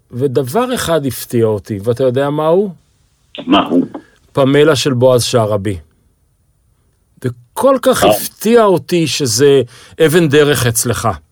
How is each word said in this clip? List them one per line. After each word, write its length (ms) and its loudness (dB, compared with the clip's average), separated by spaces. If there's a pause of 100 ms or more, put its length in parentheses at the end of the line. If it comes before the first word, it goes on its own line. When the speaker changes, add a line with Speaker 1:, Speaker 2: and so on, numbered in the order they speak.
(100)
Speaker 1:
ודבר 640 -4
אחד 320 -4
הפתיע 400 -4
אותי, 380 -6
ואתה 200 -2
יודע 260 0
מה 160 -4
הוא? 240 0 (760)
Speaker 2:
מה 220 2
הוא? 180 0 (460)
Speaker 1:
פמלה 440 4
של 160 -2
בועז 300 2
שערבי. 540 -2 (1900)
כל 180 4
כך 220 0
Speaker 2:
אה. 60 4
Speaker 1:
הפתיע 540 0
אותי 420 0
שזה 560 2 (440)
אבן 220 2
דרך 380 2
אצלך. 420 -2 (240)